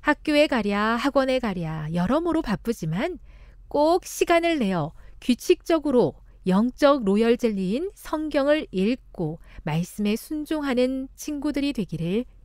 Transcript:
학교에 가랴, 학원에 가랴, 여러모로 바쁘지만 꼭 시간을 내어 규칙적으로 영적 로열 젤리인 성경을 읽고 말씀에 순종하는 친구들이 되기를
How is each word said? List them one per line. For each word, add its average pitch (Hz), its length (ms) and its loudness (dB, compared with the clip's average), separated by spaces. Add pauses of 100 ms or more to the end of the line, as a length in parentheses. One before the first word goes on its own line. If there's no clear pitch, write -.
학교에 294 480 2
가랴, 214 480 0
학원에 262 420 2
가랴, 165 560 -4
여러모로 311 480 0
바쁘지만 220 760 -4 (480)
꼭 330 360 2
시간을 339 540 0
내어 180 340 -2 (280)
규칙적으로 262 1000 0 (240)
영적 247 600 2
로열 220 320 2
젤리인 226 580 -2
성경을 302 800 0
읽고 185 680 -4 (240)
말씀에 185 540 -4
순종하는 269 1000 -2
친구들이 285 580 -4
되기를 180 520 -4 (200)